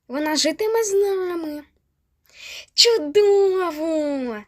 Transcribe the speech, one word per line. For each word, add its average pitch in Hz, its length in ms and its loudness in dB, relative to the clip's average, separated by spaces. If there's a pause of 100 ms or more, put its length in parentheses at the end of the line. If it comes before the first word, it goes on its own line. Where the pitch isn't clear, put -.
Вона 302 280 -4
житиме 427 480 0
з 392 100 -6
нами». 349 680 -2 (1120)
«Чудово!» 320 1700 2